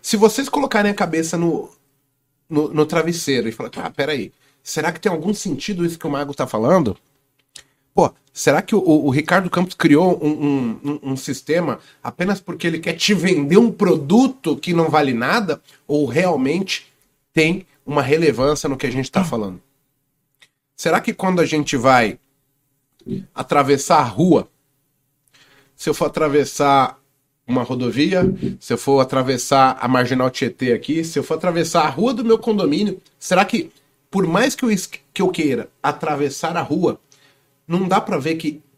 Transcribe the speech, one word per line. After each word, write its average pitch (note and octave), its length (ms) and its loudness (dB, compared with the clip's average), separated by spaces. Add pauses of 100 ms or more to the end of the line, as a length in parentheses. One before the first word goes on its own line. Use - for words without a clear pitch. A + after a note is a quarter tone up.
Se - 160 -4
vocês A3 320 2
colocarem G#3+ 420 0
a G3+ 40 -4
cabeça E3 420 -2
no, E3+ 320 -2 (800)
no, D3+ 240 -2
no D3+ 120 2
travesseiro D#3 640 -2
e - 20 -6
falar, - 260 -10
"Ah, - 120 -8
peraí, C#3 420 -4 (320)
será E3+ 280 -4
que E3 80 -14
tem F#3+ 120 -2
algum E3+ 220 -2
sentido F3 520 -4
isso E3 140 -4
que E3 80 -8
o - 40 -4
Mago C#3+ 220 -6
tá B2+ 140 -4
falando? A#2+ 480 0 (1000)
Pô, E3+ 180 2 (200)
será D3 300 0
que - 140 -4
o, G3 40 4
o, D#3 280 4
o - 20 2
Ricardo F3 400 0
Campos F3+ 240 -2
criou E3 500 4
um, D3+ 60 0
um, C#3+ 540 -2
um, D3 160 -6 (120)
um C3 60 -4
sistema D3 600 -4 (220)
apenas F#3 380 -4
porque E3+ 260 -10
ele E3 140 -2
quer E3 140 -4
te G3+ 200 0
vender E3 440 2
um A#3 140 6
produto F3 840 2
que F3 180 -6
não E3 160 2
vale D3 240 2
nada? D#3 480 -2 (260)
Ou D3 180 0
realmente D#3+ 840 -2 (460)
tem D#3+ 320 2 (200)
uma D3 160 -2
relevância C#3+ 680 0
no C3 80 -4
que C3 100 -6
a A#2+ 40 -4
gente C3 200 -4
tá F#3+ 120 0
falando?" G#2+ 380 -6 (1120)
Será E3+ 240 0
que G#3+ 140 -4
quando F#3 280 0
a D#3 40 4
gente D3+ 320 -2
vai A#2+ 400 4 (1160)
atravessar C#3+ 640 2
a C#3 40 2
rua, A#2+ 440 2 (1300)
se - 140 -6
eu D3+ 40 0
for E3+ 120 0
atravessar C#3+ 960 2 (480)
uma B2 160 0
rodovia, B2+ 600 0 (360)
se - 140 -6
eu A2+ 40 -2
for C#3 220 2
atravessar C3 840 2
a B2 60 -2
Marginal B2+ 420 2
Tietê B2 440 -2
aqui, D#3+ 300 -2
se E3 160 -6
eu C#3 40 -4
for D#3+ 120 -4
atravessar E3 500 0
a D3+ 40 0
rua G3 240 0
do A#3 100 -4
meu A3+ 140 4
condomínio, G3+ 640 0 (180)
será F#3 240 2
que, G3 280 -4 (380)
por F#3+ 180 0
mais G#3 280 0
que - 80 -6
eu A3+ 80 0
es-, - 160 -2
que - 340 -12
eu F#3 80 2
queira C#3 400 -2 (120)
atravessar D3 760 -4
a E3+ 60 -2
rua, D3+ 380 -2 (680)
não F3+ 200 -2
dá F#3+ 120 2
pra F#3+ 180 -4
ver D#3 180 -4
que - 260 -8 (160)